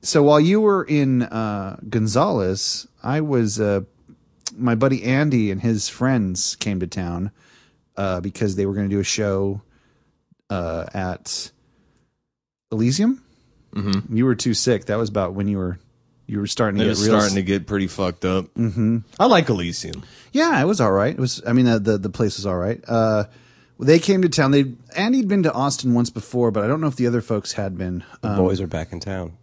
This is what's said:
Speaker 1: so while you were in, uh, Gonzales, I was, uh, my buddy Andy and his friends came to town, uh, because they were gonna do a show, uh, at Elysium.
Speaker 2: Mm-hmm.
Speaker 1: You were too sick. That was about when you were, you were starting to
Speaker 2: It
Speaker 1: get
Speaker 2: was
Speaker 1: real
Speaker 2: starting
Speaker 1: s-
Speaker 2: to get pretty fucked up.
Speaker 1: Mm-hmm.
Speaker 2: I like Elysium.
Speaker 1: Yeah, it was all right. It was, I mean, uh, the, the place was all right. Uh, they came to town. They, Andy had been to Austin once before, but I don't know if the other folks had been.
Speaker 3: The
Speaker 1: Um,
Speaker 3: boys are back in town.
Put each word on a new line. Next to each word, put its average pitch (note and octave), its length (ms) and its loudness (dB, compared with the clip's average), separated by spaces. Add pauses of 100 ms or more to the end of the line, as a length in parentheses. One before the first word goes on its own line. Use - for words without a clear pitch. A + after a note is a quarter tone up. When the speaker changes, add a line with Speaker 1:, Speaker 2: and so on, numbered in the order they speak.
Speaker 1:
so - 200 2
while D3 180 6
you F#3 200 4
were G3+ 240 2
in, C3+ 380 2
uh, G#2 540 -4 (120)
Gonzales, A2 960 0 (160)
I C3+ 180 -2
was, A#2+ 400 0
uh, G2+ 220 2 (760)
my B2 180 0
buddy A#2+ 300 0
Andy C3 460 2
and F#2+ 100 -4
his A2+ 280 -2
friends A2 680 -2
came G2 240 -4
to F2+ 60 -4
town, F2 440 -6 (680)
uh, F#2 240 -2
because F#2+ 360 -2
they G2 100 0
were G2 80 -2
gonna G2+ 140 -2
do G2+ 120 0
a F#2+ 40 0
show, G2 580 -2 (840)
uh, E2+ 460 -4
at - 560 -8 (1200)
Elysium. D3 500 0 (520)
Speaker 2:
Mm-hmm. G2+ 420 -2
Speaker 1:
You A#2+ 80 4
were B2+ 100 4
too A2+ 200 -2
sick. A#2 320 0
That G#2 120 -2
was A2+ 100 -2
about G2 260 -2
when G2 140 -2
you G2+ 100 0
were, F2+ 200 -4 (480)
you G#2 140 -6
were G2+ 60 -2
starting G#2 320 0
to - 60 4
Speaker 2:
It - 20 4
Speaker 1:
get G#2+ 40 2
Speaker 2:
was G#2 180 0
Speaker 1:
real A2 120 6
Speaker 2:
starting G2+ 180 2
Speaker 1:
s- G2 40 0
Speaker 2:
to - 0 -
get F#2+ 240 0
pretty G2 200 0
fucked F2+ 380 -4
up. F#2 300 0
Speaker 1:
Mm-hmm. A2+ 440 0 (200)
Speaker 2:
I G3+ 80 4
like G3+ 220 4
Elysium. F#2 540 -4 (300)
Speaker 1:
Yeah, D#4 280 2
it C3+ 40 2
was F#3 160 0
all G#2+ 120 4
right. G2+ 220 2
It - 60 -6
was, B2+ 260 -4
I A#2 60 -2
mean, B2+ 140 6
uh, A#2 120 4
the, G#2 200 2
the G2 120 -4
place G2+ 260 -2
was G2+ 100 -6
all F#2 100 -2
right. F#2+ 320 -4
Uh, A2 360 2 (540)
they D3+ 200 6
came F#3 240 2
to F3+ 60 2
town. C#3 220 2
They, C#3 220 2 (240)
Andy A3+ 220 0
had G#3+ 100 0
been G3 160 2
to D#3 80 2
Austin C3 420 0
once A#2+ 160 2
before, A#2+ 400 -2
but G#2 140 -2
I - 20 0
don't C#3+ 140 0
know D#3+ 80 -2
if C3 80 -6
the B2 100 0
other A#2+ 140 0
folks G#2+ 320 -4
had F#2+ 260 -6
been. F2+ 260 -6 (180)
Speaker 3:
The A2+ 80 -4
Speaker 1:
Um, G2+ 60 -2
Speaker 3:
boys F#2 240 2
are F#2+ 60 -6
back D#2+ 260 -6
in E2+ 80 -10
town. F2+ 420 -10